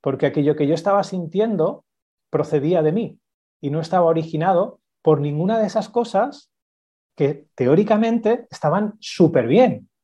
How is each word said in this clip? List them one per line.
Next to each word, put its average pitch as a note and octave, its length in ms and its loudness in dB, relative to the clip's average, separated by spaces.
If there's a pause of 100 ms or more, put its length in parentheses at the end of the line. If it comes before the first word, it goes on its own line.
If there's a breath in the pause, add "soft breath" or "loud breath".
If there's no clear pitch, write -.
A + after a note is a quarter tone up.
Porque C3+ 240 -2
aquello D3 300 0
que D3 120 0
yo D#3 60 2
estaba G3 300 0
sintiendo F#3+ 800 -4 (440)
procedía D#3 520 0
de D#3 100 2
mí G#3+ 280 -6 (420)
y C#3+ 80 -6
no D3+ 100 -4
estaba F3 260 0
originado E3 760 0 (220)
por D3+ 200 2
ninguna D#3+ 380 -2
de G#3 80 0
esas - 220 -4
cosas A#3+ 600 -4 (680)
que D3 380 -2
teóricamente G#3+ 960 2
estaban G3 480 -2
súper - 480 2
bien. D#3+ 420 2 (140)